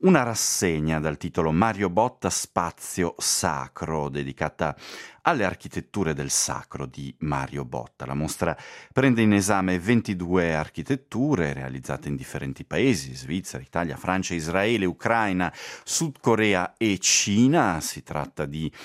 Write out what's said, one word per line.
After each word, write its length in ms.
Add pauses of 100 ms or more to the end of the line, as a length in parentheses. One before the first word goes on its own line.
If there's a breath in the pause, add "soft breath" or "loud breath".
una 200
rassegna 760
dal 160
titolo 340
Mario 380
Botta, 420
Spazio 840
Sacro, 920
dedicata 680 (500 loud breath)
alle 180
architetture 680
del 160
sacro 560
di 360
Mario 440
Botta. 400
La 80
mostra 420 (380 loud breath)
prende 300
in 100
esame 460
ventidue 760
architetture 1000
realizzate 540
in 80
differenti 500
paesi, 480
Svizzera, 480
Italia, 340
Francia, 380
Israele, 500
Ucraina, 680
Sud 640
Corea 560
e 220
Cina. 840
Si 220
tratta 420
di 260 (140 loud breath)